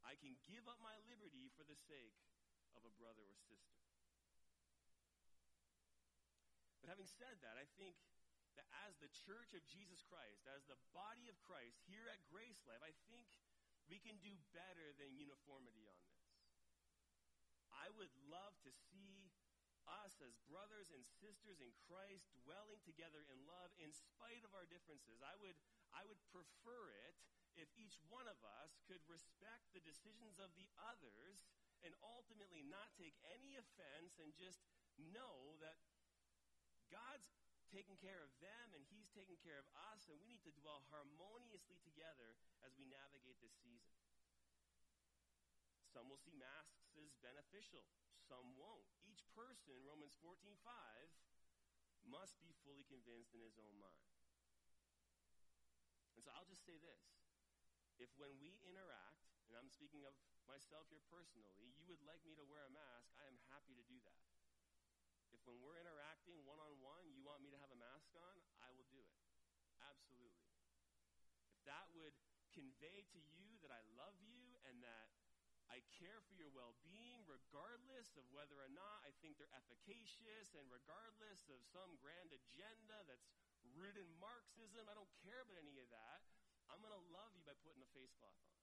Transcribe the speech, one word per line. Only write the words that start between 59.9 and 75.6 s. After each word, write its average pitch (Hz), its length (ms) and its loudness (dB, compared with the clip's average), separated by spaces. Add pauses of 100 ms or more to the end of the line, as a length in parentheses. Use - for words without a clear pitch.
of 139 80 2 (320)
myself 143 480 0
here 151 160 -6
personally, 117 720 -4
you 175 80 -4
would 156 160 2
like 160 240 -2
me 156 80 2
to 147 80 0
wear 143 240 0
a 131 40 0
mask, 127 440 0
I 143 80 -2
am 131 120 -2 (120)
happy 139 240 -2
to 120 160 -4
do 127 160 0
that. - 160 -10 (1120)
If 117 160 -8
when 120 100 0
we're 160 220 2
interacting 160 640 4
one-on-one, 151 640 0
you 135 140 0
want 143 160 4
me 139 80 0
to 139 100 -2
have 135 140 -2
a 120 80 -4
mask 131 340 -2
on, 180 200 -4 (260)
I 127 160 0
will 131 160 -8
do 135 80 -6
it. 90 160 -12 (640)
Absolutely. 127 720 -4 (1000)
If - 140 -14
that 160 320 4
would 151 160 0 (400)
convey 160 480 0 (120)
to 175 60 -4
you 180 460 -4
that 131 80 4
I 117 80 2 (160)
love 185 240 2
you 247 360 -6 (120)
and 127 160 0
that 113 240 2 (580)